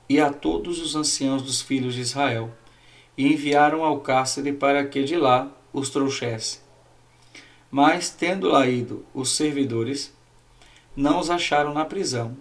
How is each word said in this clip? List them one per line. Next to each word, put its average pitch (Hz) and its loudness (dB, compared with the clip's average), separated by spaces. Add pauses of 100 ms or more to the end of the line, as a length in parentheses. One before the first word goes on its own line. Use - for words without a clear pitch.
e 139 4
a 147 4
todos 165 -4
os 156 -6
anciãos 135 -2
dos 131 -4
filhos 127 -2
de 123 -6
Israel, 120 -2 (680)
e 139 4
enviaram 147 4
ao 143 0
cárcere 139 0
para 139 2
que 139 -2
de 156 -2
lá 135 4 (220)
os 135 -4
trouxesse. 127 -2 (1120)
Mas, 156 2
tendo 185 -2
lá 135 6
ido 120 -4
os 131 -4
servidores, 139 -2 (840)
não 147 2
os 165 -4
acharam 147 2
na 156 0
prisão, 127 -4